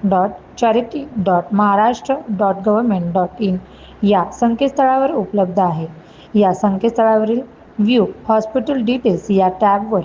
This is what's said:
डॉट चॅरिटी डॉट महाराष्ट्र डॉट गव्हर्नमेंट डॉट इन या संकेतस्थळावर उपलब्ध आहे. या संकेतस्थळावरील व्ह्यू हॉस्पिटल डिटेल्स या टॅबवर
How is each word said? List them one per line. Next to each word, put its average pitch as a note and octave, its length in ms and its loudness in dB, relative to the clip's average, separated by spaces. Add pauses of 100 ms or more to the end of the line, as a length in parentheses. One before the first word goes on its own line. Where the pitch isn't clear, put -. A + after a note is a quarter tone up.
डॉट F#3+ 260 2 (300)
चॅरिटी A#3+ 480 0 (100)
डॉट F3+ 340 0
महाराष्ट्र G#3 640 0 (140)
डॉट G3 260 0 (100)
गव्हर्नमेंट G#3 480 0
डॉट F3+ 280 -2
इन F#3 160 -2 (460)
या G3+ 280 2
संकेतस्थळावर C4+ 800 0
उपलब्ध G3 480 -2
आहे. E3 280 -2 (520)
या F#3+ 140 4
संकेतस्थळावरील A3 880 0 (380)
व्ह्यू G#3+ 260 4 (220)
हॉस्पिटल A3+ 560 0
डिटेल्स A#3 480 -2
या F#3+ 180 4 (120)
टॅबवर G#3 440 0